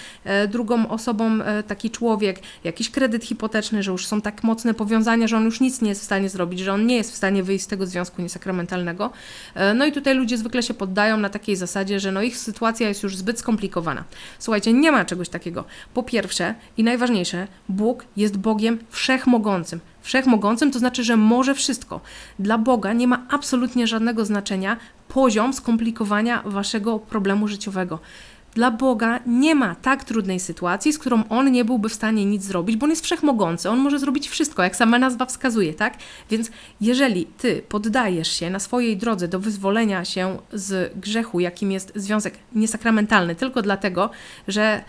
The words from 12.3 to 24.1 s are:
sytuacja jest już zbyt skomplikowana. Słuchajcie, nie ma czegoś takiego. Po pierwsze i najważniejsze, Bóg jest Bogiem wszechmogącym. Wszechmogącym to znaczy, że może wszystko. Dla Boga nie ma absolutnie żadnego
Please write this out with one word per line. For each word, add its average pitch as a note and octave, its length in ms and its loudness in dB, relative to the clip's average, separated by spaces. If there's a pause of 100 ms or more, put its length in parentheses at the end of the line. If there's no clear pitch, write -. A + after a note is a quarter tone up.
sytuacja A3+ 500 -2
jest G3+ 160 -4
już G3 140 -4
zbyt A3+ 220 -4
skomplikowana. F3 640 -2 (360)
Słuchajcie, A3 340 2
nie D4+ 180 6
ma G#3+ 140 4
czegoś F3+ 240 -6
takiego. E3+ 340 -8 (300)
Po B3 100 -2
pierwsze G3+ 520 -2 (220)
i A3 60 4
najważniejsze, A3+ 640 0 (220)
Bóg A3 360 -2 (120)
jest G#3 200 2
Bogiem A3 420 0 (100)
wszechmogącym. A3 880 0 (240)
Wszechmogącym A#3+ 680 4
to B3+ 80 -2
znaczy, B3 240 0
że A3+ 140 4
może B3 380 4
wszystko. - 460 -4 (380)
Dla G#3 180 2
Boga A3 360 2
nie A#3+ 140 2
ma B3 220 2
absolutnie B3 580 0
żadnego A3+ 380 0